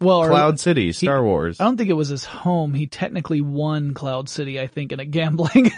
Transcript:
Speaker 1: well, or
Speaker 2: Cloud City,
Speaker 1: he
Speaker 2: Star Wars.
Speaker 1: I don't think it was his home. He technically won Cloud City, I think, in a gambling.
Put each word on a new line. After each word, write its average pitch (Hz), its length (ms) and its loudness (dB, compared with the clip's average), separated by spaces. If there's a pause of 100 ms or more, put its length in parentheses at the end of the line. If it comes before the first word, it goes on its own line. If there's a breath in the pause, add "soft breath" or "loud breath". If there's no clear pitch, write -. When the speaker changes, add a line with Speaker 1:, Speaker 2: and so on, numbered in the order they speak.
Speaker 1:
well, 180 220 4
or 160 80 2
Speaker 2:
Cloud 147 280 4
City, 147 280 2
Speaker 1:
he 82 60 0
Speaker 2:
Star 139 300 0
Wars. 85 380 0
Speaker 1:
I 185 40 2
don't 240 120 2
think 214 140 0
it 170 40 2
was 151 140 0
his 139 160 -6
home. 165 480 -2
He 143 140 -2
technically - 560 -4
won 147 500 -2
Cloud 135 380 -8
City, 139 280 -8
I 131 100 -6
think, 139 220 -10
in 135 100 -10
a 139 40 -12
gambling. 160 720 2